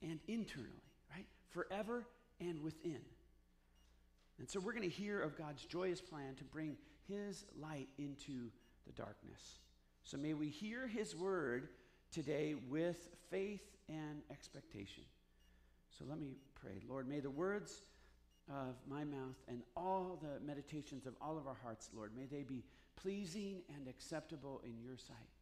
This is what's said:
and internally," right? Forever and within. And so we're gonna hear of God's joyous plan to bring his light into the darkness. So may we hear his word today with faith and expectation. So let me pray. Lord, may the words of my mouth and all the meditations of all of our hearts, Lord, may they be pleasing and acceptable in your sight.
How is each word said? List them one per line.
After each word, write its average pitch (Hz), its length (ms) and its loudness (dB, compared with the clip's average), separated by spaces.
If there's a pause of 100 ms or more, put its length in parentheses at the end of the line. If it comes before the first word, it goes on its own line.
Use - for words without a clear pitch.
and 160 260 0
internally," 185 440 0 (400)
right? 185 160 -8 (220)
Forever 214 580 2 (320)
and 170 240 2
within. 156 420 0 (1300)
And 127 100 -6
so 202 100 2
we're 208 140 2
gonna 220 140 4
hear 202 340 4
of 147 160 4
God's 147 280 -2
joyous 180 360 4
plan 139 360 -4
to 147 60 -6
bring 147 320 0 (320)
his 202 380 -2 (160)
light 147 280 -2 (100)
into 139 500 -2 (380)
the - 60 -10
darkness. - 680 -8 (460)
So 143 120 -2
may 151 160 4
we 151 160 4
hear 220 380 0
his 208 280 2
word 156 540 6 (420)
today 151 440 6
with 160 420 4 (320)
faith 196 320 2 (280)
and 151 420 -2
expectation. - 720 -8 (880)
So - 160 -10
let 151 100 -2
me 139 200 -2 (180)
pray. 95 320 -6
Lord, 127 200 0
may 147 120 2
the 135 100 2
words 175 540 2 (680)
of 135 240 0 (140)
my 143 160 0
mouth 135 320 0 (120)
and 123 140 -2 (160)
all 185 420 4
the 143 240 -2
meditations 143 640 -2
of 127 160 -2
all 156 160 0
of 143 80 -2
our 131 160 -2
hearts, 113 340 -4
Lord, 107 200 -2
may 131 100 -2
they 143 160 -2
be 127 220 0 (320)
pleasing 196 640 0 (140)
and 139 120 -6
acceptable 143 760 -4
in 117 180 -4
your 123 160 -6
sight. 117 320 -12 (120)